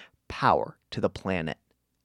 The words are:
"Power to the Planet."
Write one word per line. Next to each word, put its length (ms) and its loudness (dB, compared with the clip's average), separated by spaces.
"Power 500 2
to 80 -8
the 100 2
Planet." 480 -4